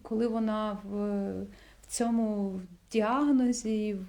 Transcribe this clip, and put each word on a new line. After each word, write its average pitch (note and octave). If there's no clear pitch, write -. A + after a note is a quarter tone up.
коли A3+
вона G#3+
в, G3+
в -
цьому G#3+
діагнозі, A3+